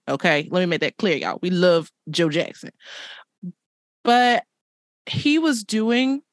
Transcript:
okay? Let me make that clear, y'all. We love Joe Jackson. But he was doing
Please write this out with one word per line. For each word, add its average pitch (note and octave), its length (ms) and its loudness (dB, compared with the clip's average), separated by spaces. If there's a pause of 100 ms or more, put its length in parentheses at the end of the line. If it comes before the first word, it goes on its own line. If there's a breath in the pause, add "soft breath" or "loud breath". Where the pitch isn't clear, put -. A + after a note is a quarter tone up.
okay? D3 420 0
Let F3+ 120 0
me F3+ 60 2
make E3+ 140 -2
that D#3 140 -4
clear, E3+ 220 0
y'all. - 240 -6
We F3+ 80 -2
love F3 420 2 (180)
Joe D#3+ 200 2
Jackson. - 420 -6 (1300 loud breath)
But A#3+ 400 4 (640)
he D4+ 320 0
was C4 260 0
doing A#3+ 560 0 (120)